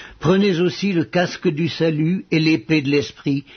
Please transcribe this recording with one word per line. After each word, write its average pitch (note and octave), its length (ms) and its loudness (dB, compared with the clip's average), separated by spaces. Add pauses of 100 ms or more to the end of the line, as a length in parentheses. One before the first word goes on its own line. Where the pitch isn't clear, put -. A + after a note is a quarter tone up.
(200)
Prenez F#3 420 2
aussi F#3 320 -2
le E3 100 0
casque - 460 -2
du D#3 180 0
salut D#3+ 640 -2
et E3 80 2
l'épée D#3+ 420 2
de C3+ 80 -2
l'esprit, C#3+ 540 -2 (140)